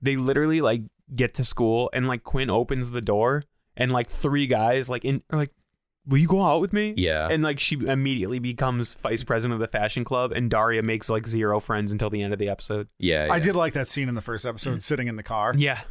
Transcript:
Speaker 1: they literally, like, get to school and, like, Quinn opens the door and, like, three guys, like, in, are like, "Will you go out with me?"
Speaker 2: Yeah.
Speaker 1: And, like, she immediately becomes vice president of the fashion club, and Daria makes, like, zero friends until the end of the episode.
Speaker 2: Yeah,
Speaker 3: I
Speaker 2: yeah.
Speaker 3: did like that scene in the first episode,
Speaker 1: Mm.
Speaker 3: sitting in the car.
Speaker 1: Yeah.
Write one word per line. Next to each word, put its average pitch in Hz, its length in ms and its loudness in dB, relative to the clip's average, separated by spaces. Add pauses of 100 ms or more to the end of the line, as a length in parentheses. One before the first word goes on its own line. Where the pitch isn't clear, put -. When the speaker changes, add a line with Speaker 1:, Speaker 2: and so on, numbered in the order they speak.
Speaker 1:
they 135 160 2
literally, 143 440 2
like, 117 200 2 (340)
get 120 200 0
to 131 80 0
school 117 500 2
and, 127 140 0
like, 123 160 -4
Quinn 131 280 0
opens 123 400 0
the 120 100 -4
door 113 420 2 (320)
and, 127 160 0
like, 123 180 0
three 143 360 0
guys, 123 440 2
like, 123 160 -4
in, 135 260 -2
are 156 80 0
like, 143 120 -2 (540)
"Will 135 120 4
you 160 100 6
go 190 180 4
out 160 140 4
with 185 140 0
me?" 214 240 0
Speaker 2:
Yeah. 80 340 2
Speaker 1:
And, 156 120 2
like, 147 160 -2
she - 160 -2
immediately 131 640 -2
becomes 123 560 -2
vice 113 280 -4
president 120 300 0
of 113 80 -2
the 113 80 -2
fashion 107 340 0
club, 127 300 -2
and 120 160 0
Daria 113 340 2
makes, 110 260 0
like, 110 180 0
zero 107 340 0
friends 104 320 -2
until 104 160 -2
the 104 120 -2
end 101 120 -2
of 101 60 -4
the 101 100 0
episode. 104 480 -6
Speaker 2:
Yeah, 78 340 0
Speaker 3:
I 175 60 2
Speaker 2:
yeah. - 20 -2
Speaker 3:
did 180 160 0
like 165 160 2
that 135 160 -4
scene 135 220 0
in 120 60 -4
the 110 60 -6
first 113 240 -8
episode, 117 340 -4
Speaker 1:
Mm. - 20 -8
Speaker 3:
sitting 131 260 -2
in 117 80 -6
the 107 80 -12
car. 110 340 0
Speaker 1:
Yeah. 143 220 2 (120)